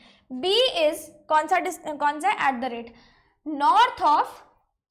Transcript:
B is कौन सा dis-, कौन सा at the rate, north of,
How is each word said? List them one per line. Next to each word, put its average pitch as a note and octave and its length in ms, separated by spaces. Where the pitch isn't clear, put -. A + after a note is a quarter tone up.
B D4+ 260
is D#4 260
कौन D#4 200
सा F#4 100
dis-, F4+ 200
कौन D4 200
सा F#4 160
at B3+ 160
the B3 80
rate, A#3 200
north F4 600
of, E4+ 260